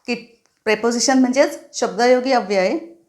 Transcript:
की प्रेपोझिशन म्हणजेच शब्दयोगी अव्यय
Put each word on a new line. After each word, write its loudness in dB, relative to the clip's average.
की -4
प्रेपोझिशन 0
म्हणजेच 2
शब्दयोगी 0
अव्यय 0